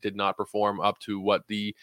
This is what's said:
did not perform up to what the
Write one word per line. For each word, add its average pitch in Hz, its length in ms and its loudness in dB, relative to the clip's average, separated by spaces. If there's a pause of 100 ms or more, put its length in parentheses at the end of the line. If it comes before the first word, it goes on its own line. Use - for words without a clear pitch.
did 101 140 -4
not 101 200 0
perform 104 440 0
up 101 220 2
to 101 180 -6
what 98 260 2
the 104 260 -4 (100)